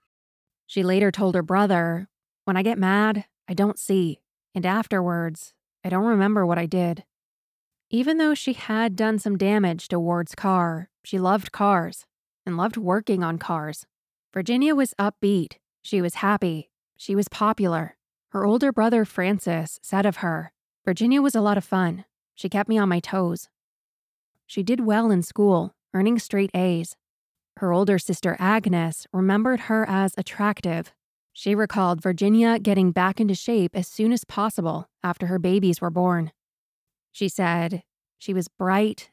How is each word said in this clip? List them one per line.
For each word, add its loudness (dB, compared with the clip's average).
She -4
later 2
told 0
her 0
brother, 0
"When -2
I 0
get 0
mad, 2
I -8
don't 0
see. -2
And -4
afterwards, -2
I -6
don't 0
remember 4
what 2
I -2
did." -2
Even 0
though 2
she -4
had -2
done 0
some -2
damage 2
to 0
Ward's -2
car, 0
she -4
loved 0
cars 0
and -4
loved -2
working 0
on -2
cars. -8
Virginia 0
was 0
upbeat. 0
She -2
was -4
happy. -2
She -4
was 2
popular. -2
Her -2
older 2
brother, 2
Francis, -4
said -2
of 0
her, -6
"Virginia 2
was 2
a 2
lot 2
of -2
fun. -2
She -10
kept -2
me 4
on 4
my 2
toes." -4
She -6
did 0
well 2
in 4
school, 2
earning 2
straight -2
A's. -2
Her 0
older 2
sister, -4
Agnes, 0
remembered 2
her 0
as 0
attractive. -4
She -2
recalled 0
Virginia 4
getting 4
back 0
into 2
shape 0
as -2
soon 0
as -2
possible -4
after -4
her 0
babies 2
were -2
born. 0
She -4
said, -2
"She -8
was -2
bright -2